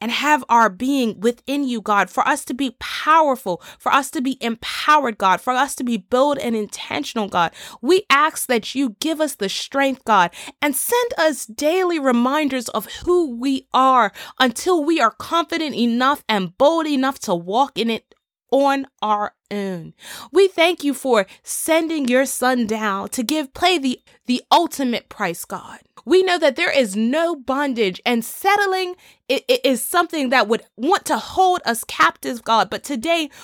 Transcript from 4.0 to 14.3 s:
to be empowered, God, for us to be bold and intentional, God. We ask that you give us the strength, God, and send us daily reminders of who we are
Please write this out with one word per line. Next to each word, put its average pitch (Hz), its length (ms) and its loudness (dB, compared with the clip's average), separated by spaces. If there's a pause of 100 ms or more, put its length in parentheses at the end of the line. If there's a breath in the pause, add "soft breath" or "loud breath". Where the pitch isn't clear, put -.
to 320 100 -6
be 262 200 -4
empowered, 240 760 0
God, 185 240 2
for 254 120 -4
us 269 240 0
to 269 80 -6
be 233 120 -2
bold 269 420 2
and 226 180 -4
intentional, 214 720 -6
God. 175 240 0 (280 loud breath)
We 359 300 2
ask 294 380 2
that 233 260 -2
you 262 240 -2
give 311 220 -4
us 311 160 -2
the 196 120 -4
strength, 269 560 -4
God, 190 280 2 (280 loud breath)
and 285 140 0
send 480 440 0
us 320 280 0
daily 330 540 0
reminders 262 720 0
of 208 160 -6 (180)
who 330 320 0
we 269 360 -2
are 254 380 4 (300 loud breath)